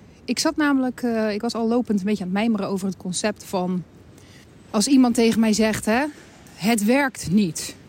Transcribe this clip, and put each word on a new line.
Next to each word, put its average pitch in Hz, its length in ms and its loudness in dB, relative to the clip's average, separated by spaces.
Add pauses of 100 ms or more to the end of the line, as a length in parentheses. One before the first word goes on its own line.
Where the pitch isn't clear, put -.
(240)
Ik 240 140 -4
zat 311 180 -2
namelijk, 269 460 0
eh, 220 300 0
ik 208 80 -4
was 233 140 -4
al 226 140 -2
lopend 226 300 0
een 185 80 -4
beetje 202 180 -2
aan 180 60 -6
het 190 80 -2
mijmeren 214 300 0
over 196 180 -4
het 190 100 -4
concept - 480 -6
van, 180 380 -4 (880)
als - 160 0
iemand 254 280 4
tegen 226 260 4
mij 220 120 2
zegt, 220 320 0
hè, 240 200 2 (500)
"Het 208 300 0
werkt 254 460 0
niet." 185 440 0 (140)